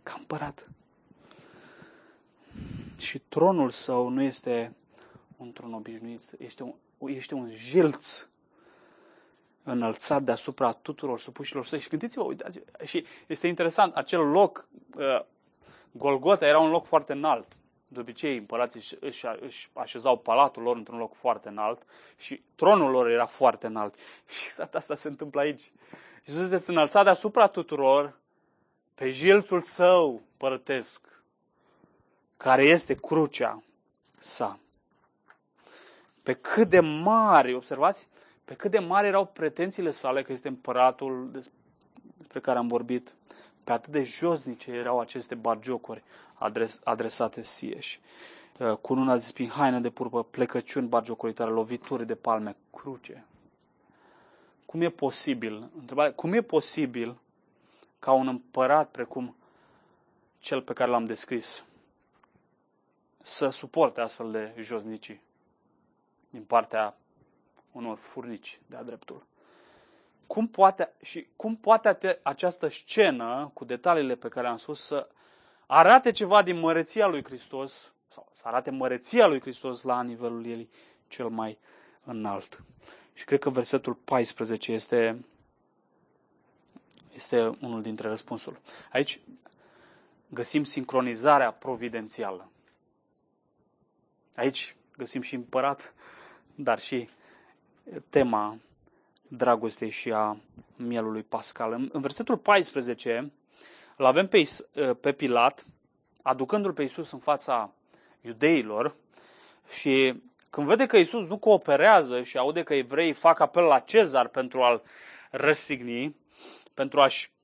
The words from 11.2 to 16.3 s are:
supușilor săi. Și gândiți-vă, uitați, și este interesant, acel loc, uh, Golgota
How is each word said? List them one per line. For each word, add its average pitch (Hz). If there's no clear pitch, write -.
supușilor 135
săi. 156
Și -
gândiți-vă, 226
uitați, -
și -
este 156
interesant, 175
acel 165
loc, 160
uh, 135
Golgota 139